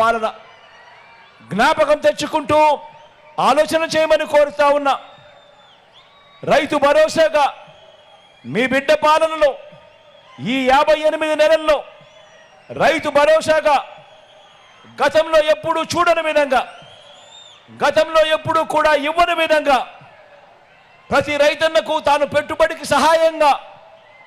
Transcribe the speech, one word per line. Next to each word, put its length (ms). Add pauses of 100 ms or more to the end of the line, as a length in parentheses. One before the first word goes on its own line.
పాలన 260 (1300)
జ్ఞాపకం 540
తెచ్చుకుంటూ 520 (800)
ఆలోచన 440 (120)
చేయమని 320
కోరుతా 400 (120)
ఉన్నా. 160 (1500)
రైతు 340 (100)
భరోసాగా 600 (1000)
మీ 220
బిడ్డ 260 (140)
పాలనలో 440 (880)
ఈ 160 (120)
యాభై 340
ఎనిమిది 360
నెలల్లో 400 (960)
రైతు 380
భరోసాగా 680 (1200)
గతంలో 400 (120)
ఎప్పుడూ 340
చూడని 380
విధంగా, 400 (1200)
గతంలో 440
ఎప్పుడూ 380
కూడా 280 (120)
ఇవ్వని 300
విధంగా 440 (1300)
ప్రతి 260
రైతన్నకు 640
తాను 260
పెట్టుబడికి 600
సహాయంగా 680 (760)